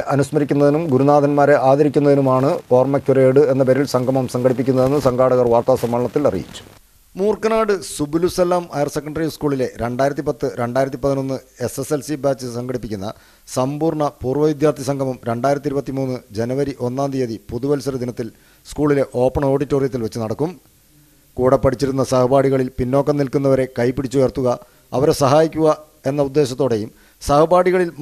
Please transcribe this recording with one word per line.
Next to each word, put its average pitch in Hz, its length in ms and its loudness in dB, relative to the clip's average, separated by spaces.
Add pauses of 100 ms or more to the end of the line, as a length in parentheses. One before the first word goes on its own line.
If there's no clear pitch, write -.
(160)
അനുസ്മരിക്കുന്നതിനും 143 760 2
ഗുരുനാഥന്മാരെ 143 640 4 (140)
ആദരിക്കുന്നതിനുമാണ് 139 800 2 (280)
ഓർമ്മയ്ക്കൊരേട് 135 640 4 (120)
എന്ന 135 160 2
പേരിൽ 135 260 0
സംഗമം 127 380 0
സംഘടിപ്പിക്കുന്നതെന്ന് 127 760 2
സംഘാടകർ 127 460 2
വാർത്താസമ്മേളനത്തിൽ 123 760 0
അറിയിച്ചു. - 320 -8 (560)
മൂർക്കനാട് 214 520 0 (180)
സുബുലുസലാം 175 760 -2 (100)
ഹയർ 147 200 -2
സെക്കൻഡറി 156 400 -6
സ്കൂളിലെ 139 340 -2 (140)
രണ്ടായിരത്തി 135 460 -2
പത്ത് 147 200 -4 (120)
രണ്ടായിരത്തി 131 440 -2
പതിനൊന്ന് 135 340 -2 (280)
എസ് - 160 -6
എസ് 143 140 -6
എൽ 139 120 -4
സി 147 160 -4
ബാച്ച് 131 320 -2
സംഘടിപ്പിക്കുന്ന 117 520 -8 (460)
സമ്പൂർണ്ണ 147 520 -2 (160)
പൂർവ്വ 143 300 0
വിദ്യാർത്ഥി 143 380 0
സംഗമം 135 280 -4 (120)
രണ്ടായിരത്തി 139 420 -2
ഇരുപത്തിമൂന്ന് 135 460 -4 (220)
ജനുവരി 131 340 -2 (140)
ഒന്നാം 135 260 -4
തീയതി 123 240 -4 (140)
പുതുവത്സര 135 520 -2
ദിനത്തിൽ 120 240 -6 (440)
സ്കൂളിലെ 143 340 0 (180)
ഓപ്പൺ 139 280 0
ഓഡിറ്റോറിയത്തിൽ 135 540 -2
വെച്ച് 113 200 -6
നടക്കും. 123 260 -4 (840)
കൂടെ 127 260 4
പഠിച്ചിരുന്ന 131 480 0
സഹപാഠികളിൽ 131 580 2 (100)
പിന്നോക്കം 139 440 0
നിൽക്കുന്നവരെ 135 440 0 (120)
കൈപിടിച്ചുയർത്തുക, 127 800 0 (400)
അവരെ 151 240 2
സഹായിക്കുക 156 560 2 (320)
എന്ന 147 180 0
ഉദ്ദേശത്തോടെയും 127 640 0 (300)
സഹപാഠികളിൽ 175 680 2 (100)